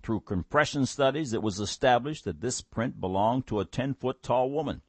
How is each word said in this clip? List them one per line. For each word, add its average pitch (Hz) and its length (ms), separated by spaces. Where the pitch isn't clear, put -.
Through 110 180
compression 139 640
studies, 135 440
it 104 120
was 101 160
established 123 640
that 80 180
this 123 200
print - 380
belonged 104 480
to 104 120
a 95 60
ten-foot 131 580
tall 127 260
woman. 139 400